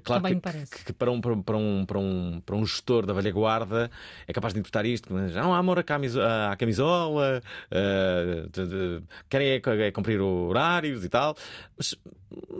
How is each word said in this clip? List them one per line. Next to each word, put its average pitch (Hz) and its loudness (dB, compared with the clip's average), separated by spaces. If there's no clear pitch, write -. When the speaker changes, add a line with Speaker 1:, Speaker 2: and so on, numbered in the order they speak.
Speaker 1:
claro 185 2
Speaker 2:
Também 92 0
Speaker 1:
que, - 2
Speaker 2:
me - -2
parece. 151 -8
Speaker 1:
que, - -16
que - -8
para 123 2
um, 123 0
para, 117 0
para 107 -2
um, 104 0
para 95 -2
um, 90 -2
para 95 -4
um 107 2
gestor 110 0
da 101 0
velha 98 0
guarda 110 0
é - -10
capaz 110 -2
de 104 -2
interpretar 104 0
isto, 117 -2
mas 92 -2
já 90 -2
não 170 2
há 180 4
amor 180 2
à 175 -2
camiso-, 139 0
à, 107 2
à 98 -2
camisola, 139 2
ah, 90 2
de, 92 -4
de, 87 -4
querem 139 2
é, 117 2
é 101 0
cumprir 104 0
horários 113 0
e 90 -6
tal, 143 2
mas, - -6